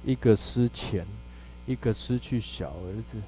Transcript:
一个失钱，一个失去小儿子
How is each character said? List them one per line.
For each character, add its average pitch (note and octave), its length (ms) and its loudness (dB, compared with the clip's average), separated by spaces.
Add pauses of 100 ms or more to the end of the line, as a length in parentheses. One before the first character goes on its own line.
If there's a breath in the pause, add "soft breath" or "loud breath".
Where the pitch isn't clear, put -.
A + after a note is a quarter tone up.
一 C3 100 2
个 A2+ 200 8
失 A#2+ 360 4
钱， - 360 -2 (600 loud breath)
一 B2+ 100 0
个 A2+ 160 2
失 B2 260 0
去 A#2 220 -2
小 D2+ 300 -6
儿 F#2 320 -6
子 A2+ 260 -10